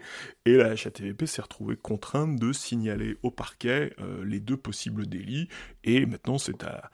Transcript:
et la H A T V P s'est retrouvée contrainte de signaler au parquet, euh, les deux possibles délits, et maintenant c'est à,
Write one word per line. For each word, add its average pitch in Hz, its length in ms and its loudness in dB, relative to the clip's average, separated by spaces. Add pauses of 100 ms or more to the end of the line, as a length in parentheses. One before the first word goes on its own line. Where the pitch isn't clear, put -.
(460)
et 120 100 10
la 113 180 8
H 107 140 -4
A 101 40 -8
T - 120 -12
V 98 100 -6
P 156 140 -2
s'est - 160 -6
retrouvée 110 320 -6
contrainte - 640 -2
de 117 140 2
signaler 110 680 -2
au 120 80 0
parquet, - 680 -2
euh, 95 260 -8
les 101 140 -2
deux 117 180 -2
possibles 107 480 -6
délits, 101 420 -4 (360)
et 123 240 6
maintenant 127 320 -2
c'est - 240 -6
à, - 300 -10